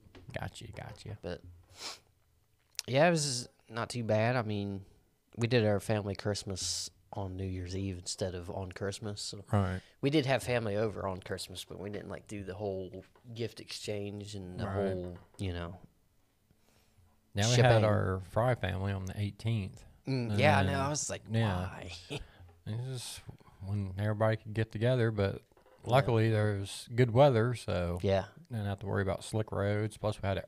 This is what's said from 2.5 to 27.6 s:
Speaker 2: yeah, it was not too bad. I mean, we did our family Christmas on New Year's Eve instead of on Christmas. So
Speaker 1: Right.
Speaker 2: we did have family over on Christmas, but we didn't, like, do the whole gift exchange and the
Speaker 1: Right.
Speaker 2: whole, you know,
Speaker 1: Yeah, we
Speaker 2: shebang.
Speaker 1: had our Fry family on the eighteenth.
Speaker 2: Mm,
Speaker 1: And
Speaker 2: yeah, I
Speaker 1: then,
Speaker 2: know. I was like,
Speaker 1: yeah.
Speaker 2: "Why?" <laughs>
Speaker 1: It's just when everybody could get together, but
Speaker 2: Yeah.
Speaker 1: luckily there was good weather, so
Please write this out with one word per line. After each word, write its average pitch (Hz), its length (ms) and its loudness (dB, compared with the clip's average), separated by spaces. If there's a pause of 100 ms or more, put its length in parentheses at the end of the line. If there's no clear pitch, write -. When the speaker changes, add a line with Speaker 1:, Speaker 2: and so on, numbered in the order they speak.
Speaker 2:
yeah, 139 200 6
it 175 40 6
was 143 380 0 (220)
not 113 180 -4
too 120 140 -4
bad. 110 320 4
I 120 80 0
mean, 101 380 -2 (540)
we 117 120 0
did 113 180 4
our 104 140 4
family 101 340 -2
Christmas - 800 -4 (220)
on 95 220 -6
New 95 100 -4
Year's 92 300 -6
Eve 95 220 -4
instead 92 380 -6
of 90 160 -10
on 95 200 -6
Christmas. 101 500 -6
So 101 300 -10
Speaker 1:
Right. 92 280 2 (220)
Speaker 2:
we 139 100 2
did 147 160 4
have 131 160 2
family 113 320 0
over 98 320 -2
on 92 140 -4
Christmas, 95 420 -8
but 87 160 -14
we 98 100 -8
didn't, 92 200 -8
like, 85 180 -12
do 101 160 -8
the 101 100 -8
whole 95 500 -6 (300)
gift 113 260 -8
exchange 104 760 -8
and 90 240 -8
the 92 60 -4
Speaker 1:
Right. 95 80 -4
Speaker 2:
whole, 92 440 -2 (220)
you 95 140 -2
know, 87 240 -8 (1600)
Speaker 1:
Yeah, 101 140 2
we 123 80 6
Speaker 2:
shebang. 120 160 10
Speaker 1:
had 110 140 8
our 98 440 4
Fry 120 260 4
family 95 360 -2
on 95 140 -4
the 95 140 -6
eighteenth. 101 640 -2 (220)
Speaker 2:
Mm, 123 260 -2
Speaker 1:
And 104 80 2
Speaker 2:
yeah, 143 200 8
I - 40 4
Speaker 1:
then, 95 100 2
Speaker 2:
know. 92 80 0
I 139 80 0
was 147 200 -4
like, 92 220 -8
Speaker 1:
yeah. 110 300 2
Speaker 2:
"Why?" - 300 -8 (180)
<laughs> 143 100 -8 (480)
Speaker 1:
It's 113 180 -4 (200)
just - 160 -12 (440)
when 98 320 -4
everybody 107 380 2
could 107 180 -8
get 113 180 0
together, 117 380 2
but 101 320 0 (440)
Speaker 2:
Yeah. 107 60 -2
Speaker 1:
luckily 117 380 4
there 107 300 2
was - 340 -8
good 117 180 4
weather, 120 440 6
so 87 480 0